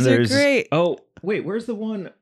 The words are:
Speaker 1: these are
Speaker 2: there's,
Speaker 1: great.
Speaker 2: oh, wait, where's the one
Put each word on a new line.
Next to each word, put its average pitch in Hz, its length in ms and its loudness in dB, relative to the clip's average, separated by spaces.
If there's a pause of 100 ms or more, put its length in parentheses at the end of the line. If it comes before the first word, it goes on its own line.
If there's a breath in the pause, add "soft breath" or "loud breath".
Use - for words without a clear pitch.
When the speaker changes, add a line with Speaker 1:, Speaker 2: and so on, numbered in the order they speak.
Speaker 1:
these - 40 2
are - 40 6
Speaker 2:
there's, 120 200 4
Speaker 1:
great. 277 400 2
Speaker 2:
oh, 165 260 0 (240)
wait, 190 220 -4
where's 220 220 -8
the 233 100 -8
one 214 360 -8 (100)